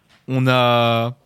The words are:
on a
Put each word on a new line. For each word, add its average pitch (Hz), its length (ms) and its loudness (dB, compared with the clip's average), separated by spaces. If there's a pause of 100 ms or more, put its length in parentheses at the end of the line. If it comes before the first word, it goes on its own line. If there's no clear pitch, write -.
(280)
on 131 200 -2
a 120 680 0 (100)